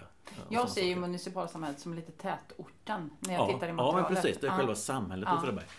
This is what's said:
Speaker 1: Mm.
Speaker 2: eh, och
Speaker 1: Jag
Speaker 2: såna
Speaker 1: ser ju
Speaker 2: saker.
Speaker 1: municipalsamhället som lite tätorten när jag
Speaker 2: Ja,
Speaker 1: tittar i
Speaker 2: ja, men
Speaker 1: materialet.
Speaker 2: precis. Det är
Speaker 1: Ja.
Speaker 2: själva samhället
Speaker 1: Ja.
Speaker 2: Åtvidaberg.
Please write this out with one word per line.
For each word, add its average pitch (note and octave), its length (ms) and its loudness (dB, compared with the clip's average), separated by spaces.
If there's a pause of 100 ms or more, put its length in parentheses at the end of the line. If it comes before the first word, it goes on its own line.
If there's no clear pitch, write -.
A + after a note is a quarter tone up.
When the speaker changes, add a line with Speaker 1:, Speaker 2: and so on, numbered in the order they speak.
Speaker 1:
Mm. - 20 -14 (380)
Speaker 2:
eh, - 60 -12
och G#3+ 60 -8
Speaker 1:
Jag A#3 80 4
Speaker 2:
såna B3 80 2
Speaker 1:
ser G3+ 120 0
ju F3+ 120 4
Speaker 2:
saker. F3+ 80 0
Speaker 1:
municipalsamhället F3 800 -4
som E3+ 140 -6
lite E3 180 -8
tätorten E3+ 1000 -6 (100)
när F#3 140 -2
jag E3+ 160 4
Speaker 2:
Ja, - 40 4
Speaker 1:
tittar D3 140 -2
i - 20 -2
Speaker 2:
ja, E3 60 -2
men B2 100 4
Speaker 1:
materialet. E3 220 6 (160)
Speaker 2:
precis. C3 180 4
Det C#3+ 60 2
är - 40 4
Speaker 1:
Ja. F#3 60 2
Speaker 2:
själva A#2 180 4
samhället G#2 560 -2
Speaker 1:
Ja. F3 80 4
Speaker 2:
Åtvidaberg. G#2 260 -2 (140)